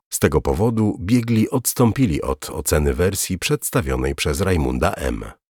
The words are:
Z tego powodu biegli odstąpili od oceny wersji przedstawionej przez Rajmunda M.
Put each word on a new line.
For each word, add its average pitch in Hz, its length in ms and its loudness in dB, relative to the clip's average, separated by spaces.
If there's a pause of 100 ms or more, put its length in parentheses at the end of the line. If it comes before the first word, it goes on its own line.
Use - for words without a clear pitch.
Z - 100 -6
tego 78 220 2
powodu 107 580 0
biegli 113 500 2
odstąpili 117 720 2
od - 280 -4
oceny 73 440 0
wersji 90 460 0
przedstawionej 78 760 -2
przez 76 260 -2
Rajmunda 78 520 2
M. 60 300 -4 (340)